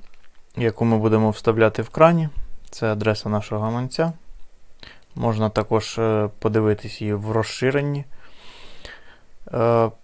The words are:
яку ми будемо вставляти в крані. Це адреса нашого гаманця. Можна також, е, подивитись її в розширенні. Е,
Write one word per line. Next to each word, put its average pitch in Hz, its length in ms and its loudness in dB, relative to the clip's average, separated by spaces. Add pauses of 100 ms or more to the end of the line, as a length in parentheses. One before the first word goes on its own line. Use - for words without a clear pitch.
(560)
яку 117 300 0
ми 113 120 4
будемо 110 320 4
вставляти 110 520 2
в 110 80 -6
крані. 160 400 6 (400)
Це 113 220 -2
адреса 107 380 2
нашого 107 320 -2
гаманця. 127 520 -2 (1000)
Можна 110 340 0
також, 110 500 -2
е, 107 300 2 (100)
подивитись 107 640 0
її 104 120 -2
в 104 180 -4
розширенні. 143 720 -2 (1500)
Е, 117 360 4 (140)